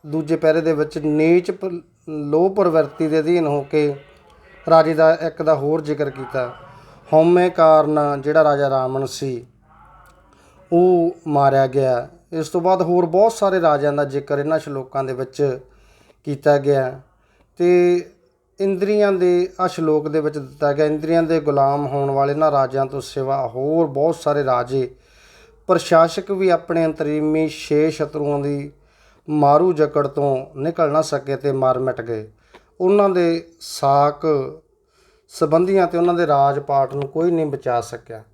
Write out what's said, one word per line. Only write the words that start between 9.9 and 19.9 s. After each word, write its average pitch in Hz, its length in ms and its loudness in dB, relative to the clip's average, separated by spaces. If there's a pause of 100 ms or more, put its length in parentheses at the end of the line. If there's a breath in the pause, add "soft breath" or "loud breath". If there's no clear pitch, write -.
ਉਹ 175 440 4 (100)
ਮਾਰਿਆ 139 400 2
ਗਿਆ। 131 420 -2 (240)
ਇਸ 160 160 -6
ਤੋਂ 180 120 -4
ਬਾਅਦ 185 220 0
ਹੋਰ 175 240 2
ਬਹੁਤ 196 260 2
ਸਾਰੇ 190 280 0
ਰਾਜਿਆਂ 147 320 0
ਦਾ 143 120 -2
ਜ਼ਿਕਰ 139 340 -4
ਇਹਨਾਂ 156 200 -2
ਸ਼ਲੋਕਾਂ 135 460 -8
ਦੇ 131 80 -8
ਵਿੱਚ 131 480 -4 (640 soft breath)
ਕੀਤਾ 143 340 0
ਗਿਆ 135 420 -2 (580)
ਤੇ 175 380 4 (640)
ਇੰਦਰੀਆਂ 196 520 0
ਦੇ, 180 360 2 (120)
ਆਹ 185 80 0
ਸ਼ਲੋਕ 156 400 -2